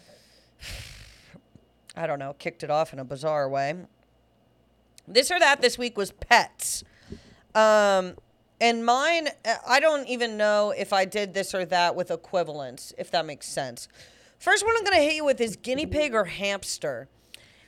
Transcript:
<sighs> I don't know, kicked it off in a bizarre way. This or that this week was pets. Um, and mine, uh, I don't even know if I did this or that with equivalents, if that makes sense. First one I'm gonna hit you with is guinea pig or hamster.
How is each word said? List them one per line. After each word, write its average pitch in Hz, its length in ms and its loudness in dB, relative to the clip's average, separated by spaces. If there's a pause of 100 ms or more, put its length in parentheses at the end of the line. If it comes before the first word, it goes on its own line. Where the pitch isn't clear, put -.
(600)
<sighs> - 1400 -20
I 165 120 -4
don't 143 100 -2
know, 139 220 -10
kicked - 240 -10
it 147 60 -8
off 151 220 0
in 135 60 -12
a 131 60 -10
bizarre 143 440 -2
way. 139 280 -2 (1300)
This 247 240 0
or 359 80 -2
that 285 240 4
this 240 160 0
week 240 180 -6
was 196 140 -4
pets. - 720 0 (720)
Um, 202 640 4 (440)
and 233 240 2
mine, 294 440 2 (160)
uh, 220 100 0 (120)
I 254 120 4
don't 285 300 2
even 233 280 -4
know 208 400 2
if 196 160 -4
I 196 120 4
did 190 300 -4
this 190 200 -4
or 185 120 -2
that 175 280 2
with 180 160 -4
equivalents, 151 880 -4
if - 140 -8
that 165 120 0
makes 151 220 -12
sense. 131 400 -8 (540)
First 392 260 2
one 453 100 4
I'm 453 60 0
gonna 381 140 2
hit 302 180 4
you 311 100 -4
with 262 160 2
is 226 140 -2
guinea 269 320 -4
pig 294 300 0
or 208 80 4
hamster. 170 840 -6 (600)